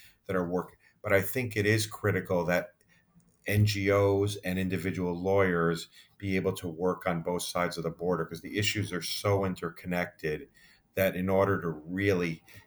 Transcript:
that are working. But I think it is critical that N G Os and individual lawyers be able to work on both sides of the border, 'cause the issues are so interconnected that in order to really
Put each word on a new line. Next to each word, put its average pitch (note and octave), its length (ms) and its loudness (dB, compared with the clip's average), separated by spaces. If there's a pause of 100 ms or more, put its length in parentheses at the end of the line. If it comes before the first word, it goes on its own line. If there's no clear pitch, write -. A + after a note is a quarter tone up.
(280)
that F#2 80 -4
are F2+ 120 0
working. F2 300 -4 (240)
But G2+ 120 2
I G2 80 6
think A2 360 -4
it G2+ 80 2
is G#2+ 220 4
critical F#2 580 0
that F2 240 0 (800)
N G#2 180 6
G G2+ 260 2
Os G2+ 540 4
and F#2 140 -2
individual F2+ 600 -2
lawyers F2 680 2 (300)
be F#2+ 160 -2
able F#2 180 0
to - 140 -8
work E2+ 400 -2
on E2+ 160 -2
both F2 180 -2
sides F2 360 -2
of E2 60 -6
the E2 60 -2
border, E2+ 340 -2
'cause D#2+ 180 -10
the - 160 -8
issues G#2 360 -2
are F2 80 -4
so G2 420 0
interconnected F2 1040 -6 (460)
that F#2+ 220 0
in F#2 120 -2
order F#2+ 320 4
to E2 100 -4
really F2 720 -2 (240)